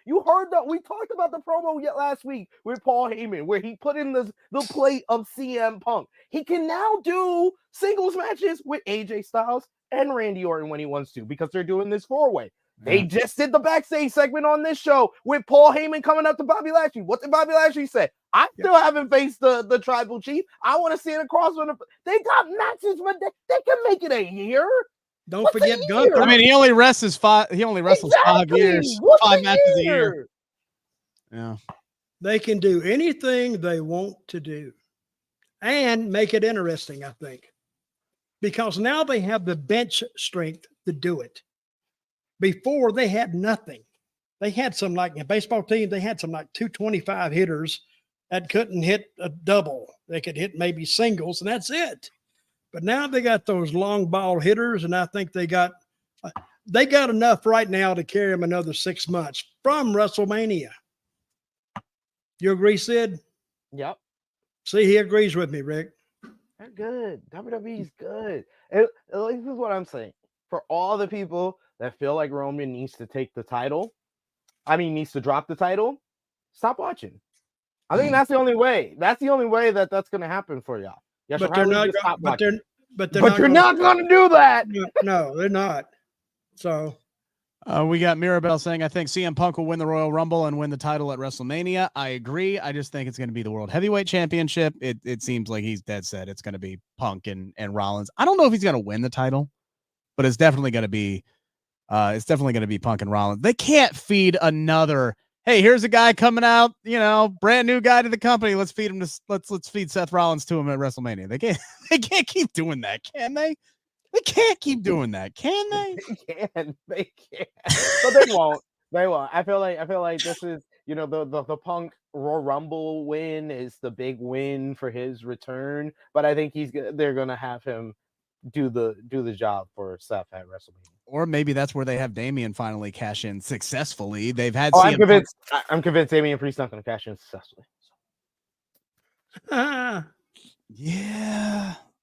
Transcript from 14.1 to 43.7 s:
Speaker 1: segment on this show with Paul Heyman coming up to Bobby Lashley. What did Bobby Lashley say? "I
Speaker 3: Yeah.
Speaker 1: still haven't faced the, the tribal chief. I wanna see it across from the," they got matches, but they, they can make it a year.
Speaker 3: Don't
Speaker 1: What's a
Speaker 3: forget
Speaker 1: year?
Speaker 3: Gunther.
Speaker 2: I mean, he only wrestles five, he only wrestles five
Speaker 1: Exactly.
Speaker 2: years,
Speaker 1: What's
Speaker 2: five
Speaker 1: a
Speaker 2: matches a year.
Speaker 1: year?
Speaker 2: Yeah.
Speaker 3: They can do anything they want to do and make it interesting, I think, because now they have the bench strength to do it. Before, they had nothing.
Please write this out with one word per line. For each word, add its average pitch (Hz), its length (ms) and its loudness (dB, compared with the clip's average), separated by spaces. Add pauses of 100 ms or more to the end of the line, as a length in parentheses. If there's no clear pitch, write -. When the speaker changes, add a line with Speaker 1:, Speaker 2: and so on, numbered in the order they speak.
Speaker 1:
segment 294 340 0
on 302 160 2
this 320 160 -4
show 269 340 4 (120)
with 269 240 -2
Paul 285 240 10
Heyman 311 320 -2
coming 311 220 4
up 311 100 2
to 302 80 -6
Bobby 320 260 0
Lashley. 311 320 0
What 214 200 -4
did 285 100 -2
Bobby 311 220 2
Lashley 311 320 4
say? 208 240 0 (220)
"I 269 140 6 (100)
Speaker 3:
Yeah. 185 80 -10
Speaker 1:
still 359 120 6
haven't 294 320 4
faced 269 320 2
the, 254 220 4
the 226 180 2
tribal 240 400 -4
chief. 294 240 -6 (180)
I 262 140 2
wanna 330 220 0
see 311 160 -6
it 311 60 -2
across 320 360 0
from 311 120 -4
the," 302 80 -6 (280)
they 403 160 2
got 392 300 2
matches, 415 520 -4
but 381 160 -2
they, 392 100 -6 (200)
they 523 180 2
can 523 120 4 (100)
make 381 160 2
it 302 80 -2
a 226 180 0
year. 226 380 0 (600)
Speaker 3:
Don't 185 140 -4
Speaker 1:
What's 214 140 4
a - 20 0
Speaker 3:
forget 226 220 2
Speaker 1:
year? 160 80 -8
Speaker 3:
Gunther. 247 340 6
Speaker 2:
I 254 40 6
mean, 240 140 8
he 254 120 8
only 269 200 8
wrestles 233 420 6
five, 214 360 6
he 180 120 0
only 208 200 0
wrestles 175 320 6 (100)
five 180 200 6
Speaker 1:
Exactly. 160 160 4
Speaker 2:
years, 302 380 4
Speaker 1:
What's 311 240 10
Speaker 2:
five 208 180 8
Speaker 1:
a - 20 -6
Speaker 2:
matches 277 340 6
a 523 60 2
year. 311 120 2 (200)
Speaker 1:
year? 135 140 -14 (1000)
Speaker 2:
Yeah. 113 260 -10 (680)
Speaker 3:
They 214 160 0
can 214 220 -2
do 180 200 4
anything 247 800 -2
they 170 220 -4
want 180 340 -8 (120)
to 175 120 -10
do 147 320 -14 (880)
and 233 500 0
make 208 220 0
it 214 120 2
interesting, 170 600 -4
I 139 60 -16
think, 127 420 -20 (880)
because 208 380 -4
now 285 260 0
they 262 160 -2
have 196 240 -2
the 175 100 -2
bench 202 480 -2 (140)
strength 160 480 -8 (220)
to 180 80 -4
do 151 260 -4
it. - 220 -16 (960)
Before, 226 520 0
they 233 160 0
had 196 260 -2
nothing. 180 480 -4 (580)